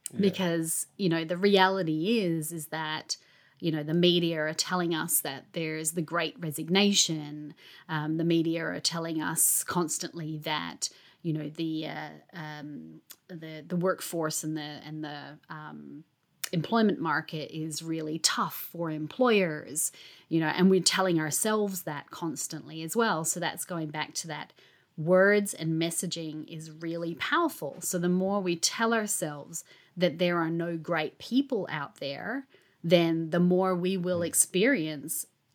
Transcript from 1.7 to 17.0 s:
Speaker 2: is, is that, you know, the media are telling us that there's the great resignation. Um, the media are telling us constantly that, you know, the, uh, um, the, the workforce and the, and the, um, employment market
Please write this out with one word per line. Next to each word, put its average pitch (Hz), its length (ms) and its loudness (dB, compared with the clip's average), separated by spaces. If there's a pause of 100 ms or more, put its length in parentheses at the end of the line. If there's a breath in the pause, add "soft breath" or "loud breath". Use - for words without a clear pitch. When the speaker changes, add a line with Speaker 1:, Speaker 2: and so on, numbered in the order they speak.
Speaker 2:
is, 165 320 0
is 160 160 -8
that, 156 500 -6 (420 soft breath)
you 170 120 0
know, 151 120 0
the 156 100 -2
media 170 480 6
are 156 120 -2
telling 175 400 0
us 160 280 0
that 135 320 -8
there's 160 380 -2
the 175 100 -2
great 165 380 -2
resignation. 160 1120 2 (340 loud breath)
Um, 156 300 -2
the 170 60 0
media 165 420 4
are 170 140 -4
telling 165 420 -2
us - 420 2
constantly 160 760 -2
that, 151 500 -4 (320 loud breath)
you 160 120 0
know, 151 160 -4
the, 156 380 -4
uh, 151 220 -8 (240)
um, 151 680 -12 (260)
the, 160 400 -12
the 180 100 -4
workforce 170 640 0
and 156 140 -2
the, 151 40 -6 (240)
and 156 180 -8
the, 147 340 -12 (120)
um, 151 540 -14 (480)
employment 214 480 2
market 156 580 -2